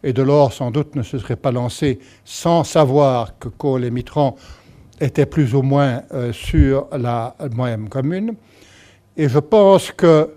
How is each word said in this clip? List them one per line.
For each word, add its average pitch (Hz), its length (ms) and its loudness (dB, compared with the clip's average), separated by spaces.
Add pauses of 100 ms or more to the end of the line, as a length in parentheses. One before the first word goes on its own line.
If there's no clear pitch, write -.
Et 139 100 -2
Delors, 135 400 2
sans 123 180 -6
doute, 143 240 -4
ne 131 80 -4
se 127 160 -8
serait 117 160 -6
pas 131 160 -4
lancé 123 480 -4 (240)
sans 170 400 0
savoir 135 760 0
que 120 100 -12
Kohl 131 340 -4
et 120 80 -4
Mitterrand 127 460 -4 (640)
étaient 143 240 0
plus 135 280 -2
ou 139 100 2
moins, 139 400 0 (100)
euh, 120 180 -6
sur 135 560 0 (100)
la 120 380 -4 (220)
même 113 320 -4
commune. 180 460 -6 (840)
Et 156 100 0
je 131 120 2
pense 196 520 4
que 160 460 4